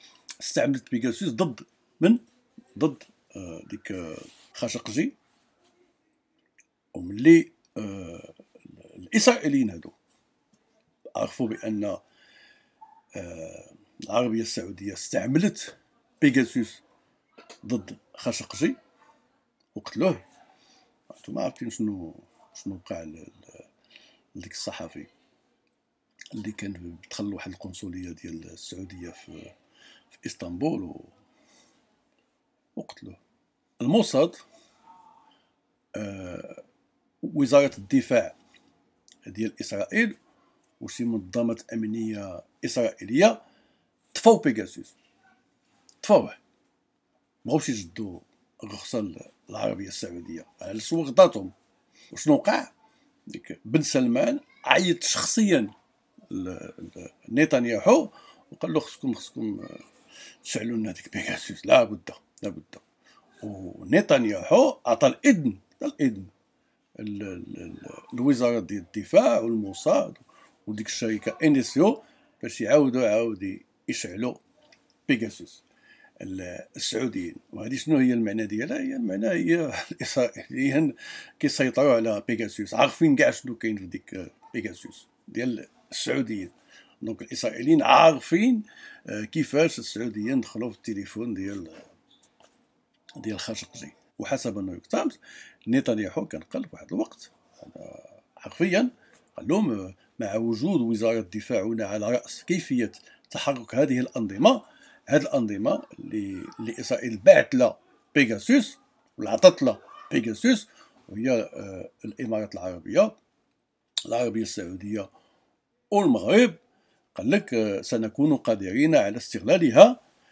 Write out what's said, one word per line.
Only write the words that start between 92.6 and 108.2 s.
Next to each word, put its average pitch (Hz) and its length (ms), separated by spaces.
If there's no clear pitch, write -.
ديال 110 220
خاشقجي. - 520
وحسب - 400
نيويورك 92 280
تايمز، - 320
نتنياهو 110 580
كان - 160
قال - 220
في - 100
واحد - 200
الوقت، - 380
آه، - 440
حرفيًا 196 520
قال - 100
لهم، 175 240
آه، 95 240
"مع 104 160
وجود 117 460
وزارة 113 380
الدفاع 104 440
هنا 110 220
على 104 260
رأس - 320
كيفية 131 480
تحرك 127 440
هذه 131 240
الأنظمة، 123 640
هذه 143 160
الأنظمة 113 640
اللي، 98 460
اللي 113 200
إسرائيل 120 380
باعت 131 380
لها 123 240
بيغاسوس 143 640